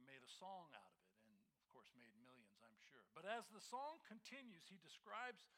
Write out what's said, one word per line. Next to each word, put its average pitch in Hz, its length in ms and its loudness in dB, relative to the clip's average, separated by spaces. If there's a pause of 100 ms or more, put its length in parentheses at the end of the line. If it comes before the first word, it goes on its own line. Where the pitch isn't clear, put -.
made 135 160 -6
a 123 80 -8
song 180 480 -2
out 95 160 -8
of - 160 -20
it, - 160 -20
and 110 80 -18 (240)
of - 160 -20
course 120 240 -10
made 120 240 -12
millions, 120 400 -12
I'm 113 160 -12 (160)
sure. 113 240 -10
But 165 80 0
as 214 240 8
the 202 160 -6
song 294 400 4
continues, 226 640 -4
he 190 80 -6
describes 202 720 2 (100)